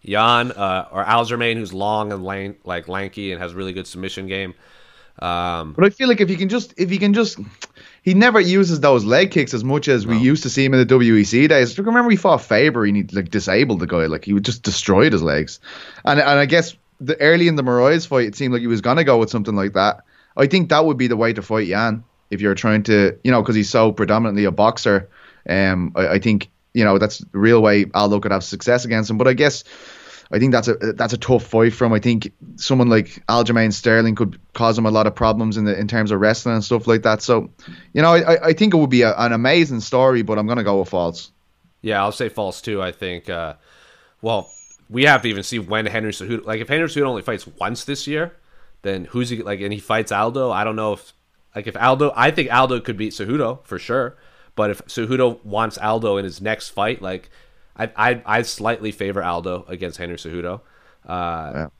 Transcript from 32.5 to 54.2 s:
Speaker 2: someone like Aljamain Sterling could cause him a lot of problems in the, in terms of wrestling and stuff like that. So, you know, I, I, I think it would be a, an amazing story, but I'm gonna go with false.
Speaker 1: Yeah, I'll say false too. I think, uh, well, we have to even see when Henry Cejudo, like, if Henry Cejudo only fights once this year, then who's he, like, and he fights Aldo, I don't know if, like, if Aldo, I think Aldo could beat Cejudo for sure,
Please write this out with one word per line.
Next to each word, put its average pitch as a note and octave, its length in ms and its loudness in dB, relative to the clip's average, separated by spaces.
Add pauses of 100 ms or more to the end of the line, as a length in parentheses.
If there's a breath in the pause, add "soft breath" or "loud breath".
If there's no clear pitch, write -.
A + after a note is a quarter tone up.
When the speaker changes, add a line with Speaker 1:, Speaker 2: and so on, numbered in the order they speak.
Speaker 2:
someone B2+ 320 2
like A2 400 0
Aljamain A#2 420 2
Sterling A2+ 440 2
could G2+ 220 -2 (160)
cause A2+ 240 2
him A2+ 100 0
a A2 40 2
lot G#2+ 160 2
of - 80 0
problems A2 400 0
in G#2+ 100 0
the, G2+ 140 0
in G#2 80 -2
terms A2 240 -2
of G2+ 80 0
wrestling A2+ 360 2
and G#2+ 80 -2
stuff A2 240 -2
like A2+ 160 2
that. G#2+ 180 2
So, A2 300 0 (420 loud breath)
you - 80 2
know, E3 100 6
I, E3+ 220 4
I, D#3+ 140 0
I E3 60 4
think G#3 200 2
it E3+ 40 4
would D3 120 2
be B2 140 4
a, A2+ 120 4
an A#2 160 0
amazing C3 500 2
story, B2+ 420 2
but G#2+ 160 -2
I'm G#2+ 80 -2
gonna A#2 180 -2
go G2+ 140 2
with F2+ 100 -2
false. E2+ 420 -4 (500)
Speaker 1:
Yeah, G#2 200 -2
I'll G#2 100 0
say A#2 160 -6
false G2+ 320 -8
too. G#2 220 -6
I F#2 100 -6
think, F2+ 380 -12
uh, E2 240 -8 (680 soft breath)
well, G#2+ 300 -4 (380)
we A#2+ 140 -2
have C#3 180 4
to A#2+ 80 -4
even G2+ 140 -6
see A#2+ 160 -8
when G#2+ 260 -4
Henry G#2+ 260 -6
Cejudo, G#2 340 -10
like, A2 140 -6
if A2+ 80 -10
Henry D#3 220 -2
Cejudo C#3+ 160 -2
only A#2+ 160 -6
fights G#2+ 260 -8 (120)
once A2 260 -8
this C#3 220 -10
year, D#3 280 -6 (460)
then F#2+ 240 -6
who's A#2+ 240 -4
he, A#2 140 -8
like, G2+ 180 -8
and G2+ 120 -6
he G#2 60 -8
fights A2 320 -4
Aldo, A#2+ 400 -2
I G2+ 120 -2
don't A2 120 -4
know G#2+ 180 -2
if, - 200 -12 (420)
like, G#2 120 -10
if G#2+ 100 -10
Aldo, C3 380 2
I B2+ 160 2
think C#3+ 220 -4
Aldo B2+ 280 2
could A2 160 -8
beat G#2+ 160 -6
Cejudo B2 500 -4
for - 160 -12
sure, B2 360 -4 (400 soft breath)